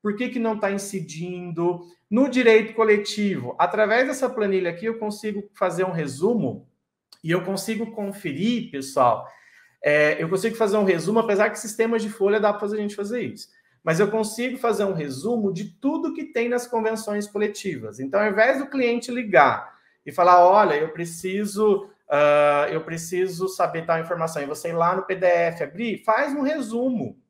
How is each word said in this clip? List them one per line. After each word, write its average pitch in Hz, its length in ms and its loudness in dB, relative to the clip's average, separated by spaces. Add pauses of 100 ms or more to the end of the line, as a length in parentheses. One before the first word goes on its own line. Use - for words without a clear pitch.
por 208 160 -4
que 247 100 -4
que 254 120 -6
não 220 200 -2
tá 202 100 0
incidindo. 175 1080 -4 (300)
No 254 180 4
direito 233 460 6
coletivo, 208 840 2
através 214 480 2
dessa 269 240 -2
planilha 190 400 0
aqui, 170 160 -8
eu 226 140 -4
consigo 208 540 -6
fazer 185 320 0
um 180 60 -4
resumo 151 760 -2 (560)
e 160 80 -2
eu 180 140 2
consigo 214 460 -4
conferir, 196 800 -4
pessoal, 123 560 0 (560)
é, 151 400 4
eu 165 60 -4
consigo 208 300 -2
fazer 208 180 2
um 208 80 2
resumo, 190 360 2
apesar 214 300 2
que 214 80 -8
sistemas 226 440 -2
de 214 80 -4
folha 202 280 2
dá 208 140 2
pra 208 80 -4
fazer, 214 160 -4
a 214 60 -4
gente 208 160 -6
fazer 202 240 -6
isso. - 260 -10 (340)
Mas 160 200 0
eu 208 100 2
consigo 233 460 -4
fazer 214 260 0
um 196 80 0
resumo 180 640 -2
de 202 260 -8
tudo 320 340 -2
que 302 120 -8
tem 240 240 -4
nas 240 180 -2
convenções 214 580 -2
coletivas. 180 760 -6
Então, 139 180 -2
ao 214 80 2
invés 226 320 2
do 277 80 -6
cliente 240 420 -2
ligar 175 640 4 (320)
e 147 60 -12
falar, 175 340 8
"Olha, 190 300 6
eu 156 140 -2
preciso, 196 1000 -2 (200)
ah, 147 600 4
eu 160 120 -4
preciso 180 680 -4
saber 165 380 -2
tal 165 160 0
informação", 165 420 -4
e 139 40 -6
você 151 200 -8
ir 165 60 -6
lá 170 240 2
no 190 60 -6
P 190 120 -4
D 180 100 -2
F, 170 380 2
abrir, 185 400 -6
faz 269 300 2
um 294 80 -4
resumo 240 760 -2 (120)